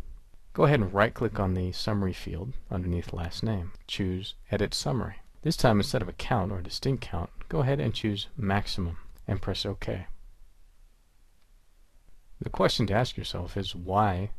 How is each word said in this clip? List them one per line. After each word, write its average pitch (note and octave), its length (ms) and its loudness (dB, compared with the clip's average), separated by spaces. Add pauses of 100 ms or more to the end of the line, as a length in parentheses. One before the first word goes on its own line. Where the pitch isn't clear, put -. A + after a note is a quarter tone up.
(540)
Go - 100 4
ahead D3 160 8
and F#2+ 140 2
right-click G#2+ 440 4
on F#2+ 160 4
the F2+ 200 0
summary G2 400 0
field G2 400 -6 (180)
underneath F2 400 -2
last E2+ 320 -4
name. G2 300 -2 (140)
Choose F#2 480 -2 (160)
Edit G2+ 220 2
Summary. G2+ 420 0 (260)
This D#3+ 160 0
time, G#2+ 240 8
instead A#2 200 0
of F#2+ 60 -2
a F2 60 -8
count G#2 400 0
or F#2+ 60 -4
a E2+ 40 -4
distinct - 400 -2
count, - 260 -4 (200)
go D#2+ 100 0
ahead C#3 220 2
and A#2+ 120 2
choose G#2 440 -2
Maximum G2 600 0 (280)
and G2+ 140 0
press - 240 -2
OK. G2+ 420 -4 (2250)
The - 100 -6
question D#3+ 380 2
to G2 60 0
ask B2 240 2
yourself F2+ 400 -6
is G2 180 -4
why F#2 640 2